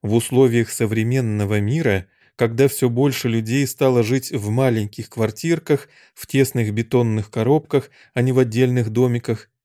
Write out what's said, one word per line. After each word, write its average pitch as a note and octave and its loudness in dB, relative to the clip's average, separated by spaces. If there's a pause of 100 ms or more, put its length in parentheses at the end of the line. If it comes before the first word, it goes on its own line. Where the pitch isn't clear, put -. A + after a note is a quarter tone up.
В G#2 -2
условиях A#2 2
современного A2 -2
мира, G#2+ 0 (300)
когда A#2 2
все C3 -2
больше B2+ 0
людей A2+ -2
стало B2+ 2
жить B2 -2
в G#2 -4
маленьких A2+ -2
квартирках, D3 -2 (260)
в - -18
тесных B2 0
бетонных A2+ -2
коробках, C#3 0 (240)
а B2 0
не B2+ 2
в B2 2
отдельных B2 2
домиках A#2+ -2 (140)